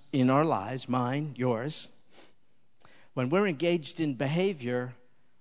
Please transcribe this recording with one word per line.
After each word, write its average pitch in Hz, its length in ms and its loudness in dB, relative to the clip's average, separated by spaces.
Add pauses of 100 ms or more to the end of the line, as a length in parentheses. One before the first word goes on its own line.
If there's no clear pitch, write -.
(120)
in 127 200 4
our 139 120 6
lives, 123 460 -2
mine, 127 480 -2
yours, 123 520 -2 (1200)
when 127 160 -2
we're 196 180 4
engaged 165 520 -2
in 151 160 0
behavior 131 800 -2 (460)